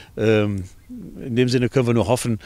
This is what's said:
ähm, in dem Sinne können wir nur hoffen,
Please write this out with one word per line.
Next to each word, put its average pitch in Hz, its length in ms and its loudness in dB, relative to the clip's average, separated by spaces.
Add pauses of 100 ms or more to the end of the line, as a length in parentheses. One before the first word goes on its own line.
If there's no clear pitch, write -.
(160)
ähm, 104 500 2 (600)
in 120 100 -4
dem 127 140 2
Sinne 123 200 2
können 127 180 0
wir 120 80 2
nur 101 120 2
hoffen, 120 380 0